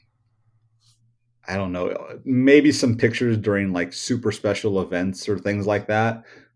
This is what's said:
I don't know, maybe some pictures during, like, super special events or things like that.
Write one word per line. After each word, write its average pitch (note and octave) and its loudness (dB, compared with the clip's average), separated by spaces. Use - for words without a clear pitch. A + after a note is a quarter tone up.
I F#2 -4
don't F#2+ -4
know, - -8
maybe C3+ 6
some A#2 0
pictures A#2 0
during, G2 0
like, F2 -4
super - -4
special G2+ -2
events F2+ -4
or G2+ -2
things G2+ -4
like G#2 0
that. A2+ 0